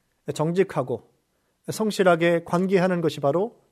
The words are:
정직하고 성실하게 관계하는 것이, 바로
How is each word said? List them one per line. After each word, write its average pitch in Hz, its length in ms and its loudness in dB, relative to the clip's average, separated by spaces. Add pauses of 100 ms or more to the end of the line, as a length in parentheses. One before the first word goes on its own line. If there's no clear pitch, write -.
(340)
정직하고 156 760 -2 (600)
성실하게 170 760 2
관계하는 185 560 0
것이, 151 200 -2
바로 160 400 -2 (100)